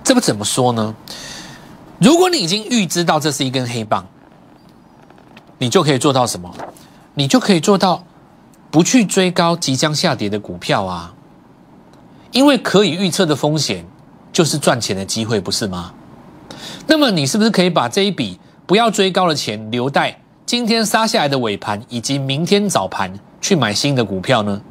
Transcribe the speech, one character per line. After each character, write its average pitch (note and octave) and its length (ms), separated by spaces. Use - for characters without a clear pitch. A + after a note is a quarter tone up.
这 C4 100
不 B3 80
怎 A#2+ 140
么 G#2 100
说 B2 260
呢？ A2 240
如 B3+ 160
果 F#4 140
你 F4 80
已 G3+ 80
经 G3+ 240
预 A#3 160
知 F3 180
到 E3 160
这 D3+ 120
是 C#3 120
一 C3 60
根 B2+ 180
黑 A#2+ 160
棒， G#2 220
你 B2+ 100
就 C#3+ 140
可 - 100
以 C3 60
做 C#3 160
到 B2 140
什 - 120
么？ F2 160
你 C#3 120
就 B3+ 120
可 G#3 140
以 E3+ 60
做 G3+ 160
到 F3+ 280
不 D#3+ 140
去 A#3+ 200
追 F#3 280
高 E3+ 240
即 C#3 200
将 D3+ 200
下 D3 180
跌 G#2+ 160
的 G#2 100
股 F2+ 180
票 A2+ 260
啊， E2+ 300
因 C4 140
为 C#4+ 120
可 - 260
以 G3 80
预 F3+ 180
测 F3+ 160
的 D3+ 100
风 D3+ 220
险 F#2 260
就 E3 140
是 D3 120
赚 C#3+ 220
钱 - 160
的 F#2+ 80
机 A2+ 220
会， A2 140
不 F#2+ 100
是 G#2 160
吗？ F2+ 280
那 D#4 120
么 D4 120
你 D#3+ 160
是 C3+ 120
不 G#3 60
是 A3+ 60
可 F#3 140
以 F#3 60
把 D3+ 200
这 G3 140
一 G3+ 80
笔 A#2 260
不 F3 80
要 A3+ 160
追 F#3+ 180
高 F#3 180
的 D#3+ 60
钱 A2 380
留 B2 180
待 C#3+ 300
今 A#3+ 220
天 A3+ 180
杀 A3 220
下 A3 120
来 D3+ 80
的 C#3 120
尾 G#2+ 180
盘 G#2 320
以 A#2+ 100
及 C#3 200
明 C3+ 260
天 G3+ 240
早 G2 180
盘 F#2+ 300
去 - 140
买 A#2 180
新 C#3+ 220
的 A#2+ 100
股 F#2+ 140
票 A2+ 240
呢？ G2+ 280